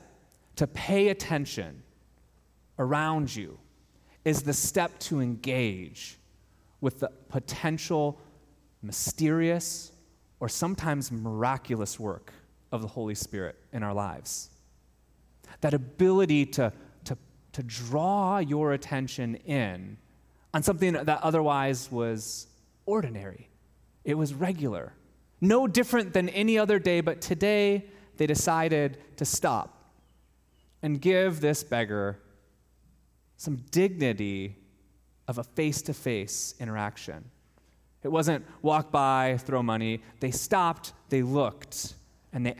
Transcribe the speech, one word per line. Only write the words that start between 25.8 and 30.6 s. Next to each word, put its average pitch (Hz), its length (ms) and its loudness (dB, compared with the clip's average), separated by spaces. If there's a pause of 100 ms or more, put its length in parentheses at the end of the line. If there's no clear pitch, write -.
than 180 160 2
any 214 300 4
other 208 180 4
day, 175 240 4
but 160 200 -2
today 202 640 2 (320)
they 156 100 2
decided 151 720 2 (160)
to 143 100 -2
stop - 640 -2 (920)